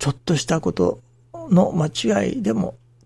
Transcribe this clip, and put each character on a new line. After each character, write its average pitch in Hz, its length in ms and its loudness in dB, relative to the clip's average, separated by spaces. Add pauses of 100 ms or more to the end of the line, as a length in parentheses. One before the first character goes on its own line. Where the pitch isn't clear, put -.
ち - 60 -2
ょ 143 40 2
っ - 40 -10 (100)
と 170 100 2
し 143 100 -2
た 165 160 0
こ - 120 -2
と - 260 0 (340)
の 254 400 2
間 156 120 0
違 202 540 -2
い - 20 -6
で 202 120 -2
も 196 220 -4 (300)